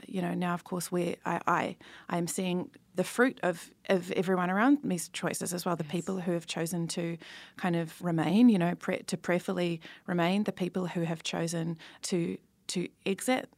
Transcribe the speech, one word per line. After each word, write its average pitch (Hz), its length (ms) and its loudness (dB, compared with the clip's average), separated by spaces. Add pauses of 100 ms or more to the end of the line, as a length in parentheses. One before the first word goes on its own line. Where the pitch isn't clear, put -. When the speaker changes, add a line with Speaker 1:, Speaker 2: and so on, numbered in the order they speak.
Speaker 1:
you 190 120 -4
know, 175 140 -2
now, 175 180 0
of 175 120 -4
course, - 260 -6
we're, 175 240 0 (100)
I, 170 220 -2
I, 170 300 0 (320)
I'm 175 180 0
seeing 180 440 -2 (260)
the 180 80 2
fruit - 400 2
of, 180 260 -4 (180)
of 180 240 2
everyone 180 380 2
around 254 320 6
me's 180 280 -2
choices - 440 -4
as 175 100 -4
well, 175 120 2
the 165 80 -2
Speaker 2:
Yes. 147 80 -12
Speaker 1:
people 185 300 -2
who 180 100 0
have 170 160 -2
chosen 170 400 -2
to 170 300 -4 (380)
kind 175 200 0
of 165 260 -4
remain, 175 460 6
you 208 100 8
know, 175 160 2
pre-, - 300 -4
to - 120 -4
prayerfully 175 640 0 (260)
remain, 180 360 2
the 202 100 -2
people 175 360 -2
who 170 140 -2
have 160 200 -2
chosen 165 560 -2 (240)
to, 180 360 -2 (280)
to 175 220 -4 (160)
exit, 202 540 0